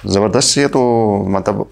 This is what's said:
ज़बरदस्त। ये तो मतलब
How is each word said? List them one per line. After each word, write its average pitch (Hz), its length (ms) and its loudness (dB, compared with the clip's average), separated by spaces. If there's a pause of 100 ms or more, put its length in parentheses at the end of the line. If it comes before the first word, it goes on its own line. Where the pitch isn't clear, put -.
ज़बरदस्त। 101 520 0
ये 143 80 2
तो 120 500 2 (120)
मतलब 98 440 -2